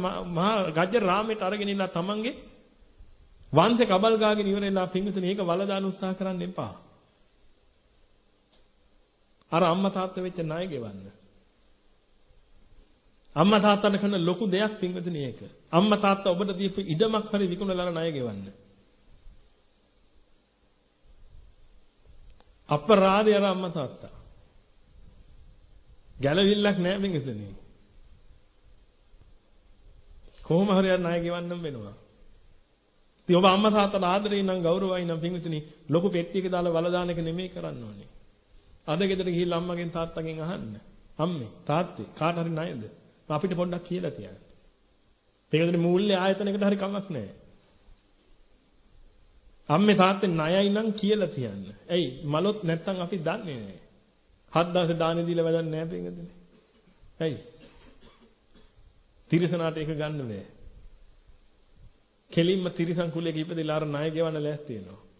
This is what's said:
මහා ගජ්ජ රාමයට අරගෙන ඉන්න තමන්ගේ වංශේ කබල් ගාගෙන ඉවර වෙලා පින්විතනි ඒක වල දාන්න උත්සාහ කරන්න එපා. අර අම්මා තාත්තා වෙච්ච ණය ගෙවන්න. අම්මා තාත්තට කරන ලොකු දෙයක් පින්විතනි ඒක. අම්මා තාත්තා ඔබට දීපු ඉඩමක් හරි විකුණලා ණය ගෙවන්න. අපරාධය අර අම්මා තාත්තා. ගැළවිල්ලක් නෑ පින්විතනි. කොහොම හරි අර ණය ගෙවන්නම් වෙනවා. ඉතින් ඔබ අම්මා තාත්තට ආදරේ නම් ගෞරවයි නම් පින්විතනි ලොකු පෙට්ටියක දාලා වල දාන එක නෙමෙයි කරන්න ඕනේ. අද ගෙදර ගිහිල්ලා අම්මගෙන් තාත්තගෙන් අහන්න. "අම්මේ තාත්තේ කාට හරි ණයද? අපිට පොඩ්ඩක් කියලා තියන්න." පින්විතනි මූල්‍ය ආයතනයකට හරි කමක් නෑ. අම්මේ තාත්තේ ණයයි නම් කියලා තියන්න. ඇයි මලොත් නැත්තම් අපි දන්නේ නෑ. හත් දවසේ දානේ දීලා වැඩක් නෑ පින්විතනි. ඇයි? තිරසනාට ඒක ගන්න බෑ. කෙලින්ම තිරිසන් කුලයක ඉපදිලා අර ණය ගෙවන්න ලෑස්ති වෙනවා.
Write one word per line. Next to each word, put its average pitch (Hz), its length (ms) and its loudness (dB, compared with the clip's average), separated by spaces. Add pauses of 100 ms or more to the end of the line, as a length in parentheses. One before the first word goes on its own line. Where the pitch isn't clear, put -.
(280)
මහා 175 280 2 (180)
ගජ්ජ 185 280 2
රාමයට 208 400 2
අරගෙන 202 280 -2
ඉන්න 196 200 0
තමන්ගේ 208 460 -4 (1160)
වංශේ 226 340 6
කබල් 214 280 4
ගාගෙන 214 320 2
ඉවර 202 140 0
වෙලා 190 260 0
පින්විතනි 185 400 -2
ඒක 202 140 -2
වල 175 220 0
දාන්න 196 220 -2
උත්සාහ 190 280 -4
කරන්න 185 300 -4
එපා. 165 300 -8 (2750)
අර 170 120 4
අම්මා 185 280 2
තාත්තා 185 320 -4
වෙච්ච 180 160 -8
ණය 165 280 -4
ගෙවන්න. 113 320 -8 (2250)
අම්මා 202 240 6
තාත්තට 202 380 4
කරන 202 220 0
ලොකු 170 280 0
දෙයක් 208 280 0
පින්විතනි 180 460 -6
ඒක. 123 180 -8 (280)
අම්මා 202 320 4
තාත්තා 196 340 2
ඔබට 196 200 -2
දීපු 190 300 -4
ඉඩමක් 214 440 0
හරි 202 200 0
විකුණලා 180 400 -2
ණය 165 240 -4
ගෙවන්න. 110 360 -6 (4000)
අපරාධය 196 640 4
අර 202 120 2
අම්මා 185 260 -2
තාත්තා. 143 440 -8 (2000)
ගැළවිල්ලක් 196 640 4
නෑ 180 200 2
පින්විතනි. 131 480 -4 (3000)
කොහොම 185 300 2
හරි 190 180 4
අර 185 100 4
ණය 170 200 0
ගෙවන්නම් 175 420 -4
වෙනවා. 113 340 -8 (1300)
ඉතින් 175 60 8
ඔබ 180 100 8
අම්මා 202 260 6
තාත්තට 202 320 2
ආදරේ 202 380 0
නම් 185 180 0
ගෞරවයි 180 460 0
නම් 165 140 -2
පින්විතනි 165 400 -4 (260)
ලොකු 170 240 2
පෙට්ටියක 175 380 -2
දාලා 175 260 0
වල 165 160 2
දාන 175 200 0
එක 170 100 -2
නෙමෙයි 170 300 -4
කරන්න 165 320 -10
ඕනේ. 104 280 -14 (720)
අද 160 180 -2
ගෙදර 190 240 0
ගිහිල්ලා 175 340 0
අම්මගෙන් 175 300 -4
තාත්තගෙන් 160 500 -6
අහන්න. 156 340 -8 (420)
"අම්මේ 151 340 -2 (120)
තාත්තේ 165 500 -4
කාට 165 260 -2
හරි 165 140 -2
ණයද? 160 320 -6 (420)
අපිට 156 280 -2
පොඩ්ඩක් 175 300 -2
කියලා 175 280 -4
තියන්න." 95 260 -14 (1120)
පින්විතනි 170 280 2
මූල්‍ය 180 340 4
ආයතනයකට 196 500 0
හරි 202 140 2
කමක් 196 300 -4
නෑ. 113 220 -8 (2500)
අම්මේ 196 260 6
තාත්තේ 190 340 4
ණයයි 170 400 4
නම් 214 220 0
කියලා 208 420 2
තියන්න. 101 320 -6 (200)
ඇයි 175 220 0 (140)
මලොත් 175 400 0
නැත්තම් 165 380 -2
අපි 180 200 -6
දන්නේ 165 380 -6
නෑ. 98 220 -12 (720)
හත් 170 160 4
දවසේ 170 300 0
දානේ 170 260 0
දීලා 165 200 2
වැඩක් 165 220 2
නෑ 160 200 -4
පින්විතනි. 175 440 -10 (880)
ඇයි? 151 200 -4 (1900)
තිරසනාට 165 460 0
ඒක 151 120 -6
ගන්න 151 340 -4
බෑ. 107 220 -8 (1900)
කෙලින්ම 180 340 2
තිරිසන් 170 400 -2
කුලයක 165 280 -4
ඉපදිලා 160 380 -4
අර 156 100 -2
ණය 147 240 -4
ගෙවන්න 160 300 -2
ලෑස්ති 147 340 -6
වෙනවා. 98 280 -14 (180)